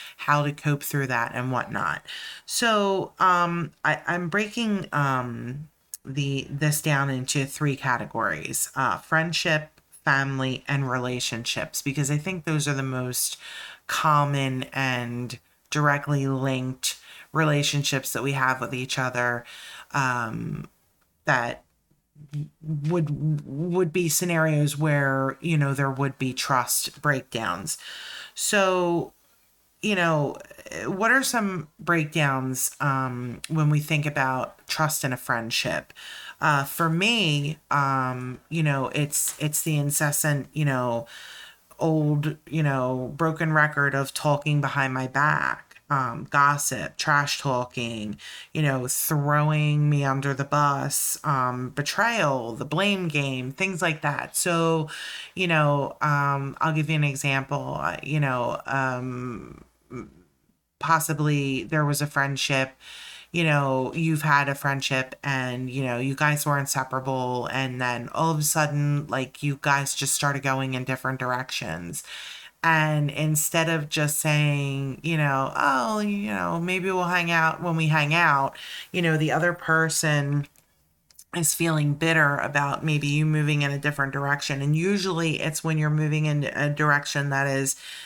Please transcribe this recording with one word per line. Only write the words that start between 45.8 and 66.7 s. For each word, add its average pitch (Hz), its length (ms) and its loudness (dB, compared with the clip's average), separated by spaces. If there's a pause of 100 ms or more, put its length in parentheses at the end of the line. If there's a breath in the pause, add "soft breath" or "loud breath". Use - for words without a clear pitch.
um, 127 400 -2
gossip, 143 720 2
trash 143 420 2
talking, 117 800 -4 (340 loud breath)
you - 80 -2
know, 135 260 2
throwing 147 1040 2
me 143 160 4
under 135 300 0
the 139 100 -2
bus, 139 800 0
um, 127 460 0
betrayal, 143 840 0
the 113 140 -6
blame 185 420 2
game, 135 420 -2
things 190 300 -4
like 165 220 0
that. 143 340 -2
So, 165 540 2 (440 loud breath)
you 180 140 0
know, 147 540 2
um, 139 580 2
I'll 156 140 2
give 156 160 0
you 160 60 2
an 147 80 4
example. 135 760 -2
Uh, 78 220 -2
you 151 180 0
know, 127 460 0
um, 123 960 -4 (1120)
possibly 147 840 0
there 151 200 0
was 147 160 0
a 147 60 -2
friendship, 139 680 0 (600 loud breath)
you 170 100 0
know, 139 500 2
you've 160 300 0
had 143 260 4
a 139 60 0
friendship 135 720 -2
and, 127 440 -2
you 131 140 -4
know, 123 160 -2
you 135 160 0
guys 147 320 2
were 143 120 4
inseparable, 131 920 -2